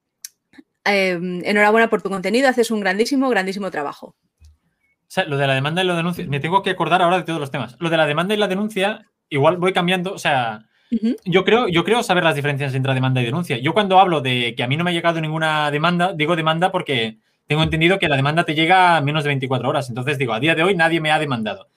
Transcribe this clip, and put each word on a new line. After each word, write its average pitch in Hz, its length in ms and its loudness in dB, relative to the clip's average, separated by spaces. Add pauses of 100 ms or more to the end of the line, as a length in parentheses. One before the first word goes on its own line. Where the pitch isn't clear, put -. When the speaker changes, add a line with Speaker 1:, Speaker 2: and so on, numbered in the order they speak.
(840)
Speaker 1:
em, 180 600 -2
enhorabuena 214 440 4
por 202 140 -2
tu 196 80 -4
contenido, 196 380 0
haces 247 240 2
un 214 80 -2
grandísimo, 233 480 0
grandísimo 190 420 -2
trabajo. - 460 -10
Speaker 2:
O - 960 -20
sea, 185 120 0
lo 143 100 -4
de 139 100 0
la 135 80 2
demanda 156 300 -2
y - 20 0
la 180 80 0
denuncia, 170 320 -4
me 139 140 -4
tengo 175 220 0
que 196 80 -2
acordar 175 320 2
ahora 185 160 4
de 165 60 -6
todos 165 140 -4
los 139 140 -8
temas. 127 260 -6
Lo 170 100 -2
de 160 80 0
la 156 100 4
demanda 170 280 0
y - 40 0
la 202 100 0
denuncia, 202 580 -4 (220)
igual 156 300 2
voy 185 140 0
cambiando, 180 420 0
o 160 40 -14
sea, 120 460 -2 (260)
Speaker 1:
Ujú. 226 240 -2 (100)
Speaker 2:
yo 185 200 2
creo, 220 240 4
yo 170 160 0
creo 220 180 0
saber 180 220 0
las 156 100 2
diferencias 139 400 -4
entre 131 200 0
demanda 127 280 0
y - 20 -2
denuncia. 143 340 -4
Yo 147 160 -2
cuando 190 260 4
hablo 175 200 4
de 123 360 -2
que 127 80 -4
a - 20 -4
mí 139 100 -2
no 170 60 -2
me 175 80 0
ha 170 40 -2
llegado 165 260 0
ninguna 156 500 -2
demanda, 175 420 0
digo 156 220 0
demanda 165 380 0
porque 117 460 -4 (280)
tengo 151 160 0
entendido 160 360 2
que 175 100 0
la 143 80 0
demanda 151 280 0
te 156 100 -4
llega 175 420 4
a 151 60 2
menos 147 220 0
de 147 40 -2
veinticuatro 131 400 -2
horas. 151 200 -2
Entonces 127 300 -4
digo, 120 140 -2
a 113 80 -2
día 156 140 2
de 160 100 0
hoy 196 100 2
nadie 165 260 2
me 156 120 -2
ha 156 60 2
demandado. 113 580 -6